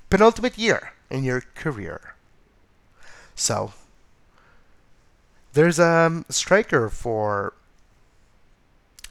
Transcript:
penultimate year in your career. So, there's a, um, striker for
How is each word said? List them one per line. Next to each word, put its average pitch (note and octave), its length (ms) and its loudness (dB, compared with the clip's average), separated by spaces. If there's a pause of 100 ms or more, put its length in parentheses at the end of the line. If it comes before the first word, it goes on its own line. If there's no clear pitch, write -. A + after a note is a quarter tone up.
penultimate A3+ 480 2
year G#3 340 -2 (180)
in C3+ 140 -4
your B2+ 180 -2 (140)
career. - 600 -10 (1200)
So, G#2 360 -4 (1800)
there's D#3+ 260 4
a, E3 280 4
um, E3 200 -4
striker E3 640 0
for G#2 640 -4 (1600)